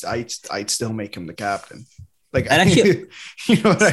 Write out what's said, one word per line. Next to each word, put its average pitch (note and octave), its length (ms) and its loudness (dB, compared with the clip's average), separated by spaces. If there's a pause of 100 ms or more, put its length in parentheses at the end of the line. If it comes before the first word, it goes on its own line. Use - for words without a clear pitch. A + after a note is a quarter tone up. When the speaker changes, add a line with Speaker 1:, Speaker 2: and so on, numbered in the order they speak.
Speaker 1:
I'd, A#2+ 240 -8 (200)
I'd G2+ 180 -8
still A2+ 240 -6
make G#2 240 -10
him F2 100 -12
the E2 60 -14
captain. G2+ 520 -8 (480)
Like, C3 180 -2
Speaker 2:
And D#3 180 4
actually, F3 360 4 (200)
Speaker 1:
<laughs> - 220 -12
you A#3 160 4
know G#3+ 80 6
what - 100 2
I G3 120 6